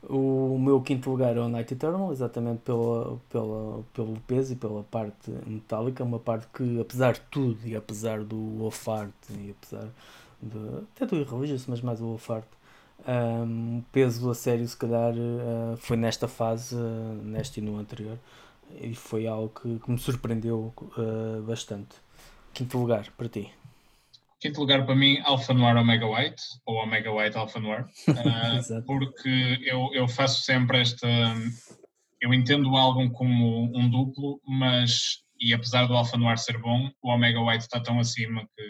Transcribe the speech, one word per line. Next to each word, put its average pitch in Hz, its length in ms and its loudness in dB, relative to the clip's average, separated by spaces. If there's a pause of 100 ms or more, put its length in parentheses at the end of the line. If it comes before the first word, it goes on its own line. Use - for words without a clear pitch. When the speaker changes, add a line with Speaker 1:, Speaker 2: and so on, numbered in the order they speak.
(100)
Speaker 1:
O 135 500 2
meu 131 220 6
quinto 131 280 -2
lugar 127 280 2
é - 40 0
o 117 80 0
Night 117 240 -4
Eternal, 170 380 -2
exatamente 117 500 -4
pela, 117 580 -2 (100)
pela, 110 540 -4 (100)
pelo 110 280 -4
peso 127 320 0
e - 20 -6
pela 107 280 -6
parte - 480 -6 (140)
metálica, 113 580 -4
uma 120 160 -2
parte 113 340 -4
que, 120 280 -2
apesar 123 340 2
de - 60 -14 (100)
tudo, 123 360 0
e 110 80 -6
apesar 107 480 -6
do 110 140 -8 (220)
Wolf 110 300 -6
Art, 107 240 -4 (180)
e 101 200 -10
apesar 107 380 -14 (520)
de, 117 160 -10 (380)
até 269 120 -2
do 180 100 0
Irreligious, 131 500 -2
mas 120 140 -4
mais 120 200 -4
o 117 60 -6
Wolf 113 240 -8
Art, 110 140 -4 (600)
ahm, 117 720 -2
o 120 120 -10
peso 123 380 4
a 117 60 0
sério, 120 320 0
se 120 100 -10
calhar, 117 400 2
eh, 117 600 -4
foi 117 200 -2
nesta 113 300 0
fase, 117 480 -2
eh, 120 40 -2 (460)
nesta 110 340 -6
e 107 40 -4
no 104 140 -4
anterior, 107 400 -10 (640)
e 117 140 -8
foi 113 320 -4
algo 110 220 -4
que, 117 300 -6
que - 120 -6
me 120 80 0
surpreendeu, 113 720 -2 (240)
eh, 110 440 -4
bastante. 107 540 -8 (580)
Quinto 127 260 -4
lugar, 117 380 0
para 120 120 -6
ti? 101 220 -8 (880)
Speaker 2:
Quinto 147 220 -6
lugar 135 240 4
para 135 100 4
mim, 139 280 6
Alpha 135 300 2
Noir 120 240 8
Omega 117 300 6
White, 110 340 0 (240)
ou 117 120 -2
Omega 110 340 -2
White 107 260 0
Alpha 110 220 -4
Noir, 107 260 -4 (220)
Speaker 1:
<laughs> 147 80 6
Speaker 2:
ah, 117 480 0
Speaker 1:
Exato. 113 220 -6
Speaker 2:
porque 131 800 0
eu, 131 300 0
eu 127 140 2
faço 127 360 2
sempre 127 360 4
esta, 120 280 0 (1120)
eu 123 120 4
entendo 131 380 4
o 131 60 4
álbum 131 320 6
como 120 560 4 (120)
um 123 120 6
duplo, 135 580 0
mas, 127 760 2 (160)
e 117 140 2
apesar 123 340 2
do 123 80 2
Alpha 120 220 2
Noir 117 200 4
ser 117 220 -4
bom, 120 300 0 (120)
o 123 100 -4
Omega 117 300 4
White 113 220 2
está 120 160 -4
tão 120 200 0
acima 117 560 -2
que 110 140 -14